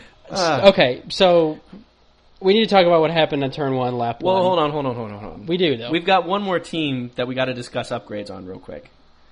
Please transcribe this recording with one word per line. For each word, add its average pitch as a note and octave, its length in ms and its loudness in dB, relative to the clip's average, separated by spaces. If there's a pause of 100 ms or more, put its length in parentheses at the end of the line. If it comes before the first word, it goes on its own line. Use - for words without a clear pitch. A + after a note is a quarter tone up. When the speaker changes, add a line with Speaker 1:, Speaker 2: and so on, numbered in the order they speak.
(300)
Speaker 1:
S-, G3+ 100 -4
Speaker 2:
Ah. E3 280 2
Speaker 1:
okay, D3 420 0
so E3+ 480 2 (800)
we F#3+ 140 2
need A3+ 140 4
to - 20 -2
talk F#3+ 160 6
about E3+ 140 6
what D#3 100 4
happened D#3 320 2
on C3+ 80 -2
turn C3+ 240 -2
one, B2 240 -2
lap A#2 240 -4
Speaker 2:
Well, F3+ 120 2
Speaker 1:
one. F#3+ 100 2
Speaker 2:
hold F#3 160 4
on, D3 100 2
hold D3 160 -2
on, B2 80 -2
hold A2+ 160 -8
on, G2+ 80 -10
hold G2+ 160 -12
on. F#2+ 120 -14
Speaker 1:
We E3+ 100 0
do, E3 200 2
though. A#2 140 -8
Speaker 2:
We've E3+ 160 -2
got F#3+ 200 4
one G3 160 -2
more F#3 180 0
team C3+ 560 -4
that B2 100 -2
we C3 80 -6
gotta C3 200 0
discuss A#2+ 360 -8
upgrades G#2+ 400 -8
on F#2+ 160 -12
real F2+ 140 -12
quick. - 300 -16 (420)